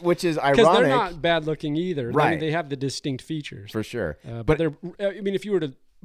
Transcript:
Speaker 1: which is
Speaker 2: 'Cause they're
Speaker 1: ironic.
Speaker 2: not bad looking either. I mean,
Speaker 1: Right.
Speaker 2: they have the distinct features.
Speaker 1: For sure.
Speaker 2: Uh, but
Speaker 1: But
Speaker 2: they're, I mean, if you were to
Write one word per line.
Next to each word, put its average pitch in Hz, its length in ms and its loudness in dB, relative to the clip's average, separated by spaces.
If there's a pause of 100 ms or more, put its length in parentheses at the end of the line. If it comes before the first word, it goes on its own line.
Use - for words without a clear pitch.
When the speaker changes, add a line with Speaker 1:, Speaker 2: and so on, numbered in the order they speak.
Speaker 1:
which 175 240 0
is 160 140 0
Speaker 2:
'Cause 139 180 4
they're 147 100 10
Speaker 1:
ironic. 220 240 6
Speaker 2:
not 180 320 0
bad 165 220 2
looking 151 320 -4
either. 165 280 -2
I - 40 -6
mean, 131 80 -4
Speaker 1:
Right. 151 240 2
Speaker 2:
they 156 100 -2
have 156 200 -2
the 139 60 -4
distinct 131 460 -6
features. 139 480 -10
Speaker 1:
For 110 120 -2
sure. 104 440 -6
Speaker 2:
Uh, 117 160 -10
but 104 40 -16
Speaker 1:
But 151 120 4
Speaker 2:
they're, 175 580 -4
I 214 40 -14
mean, 196 140 -2
if 185 100 -4
you 208 80 -4
were 185 80 2
to 143 140 -4 (300)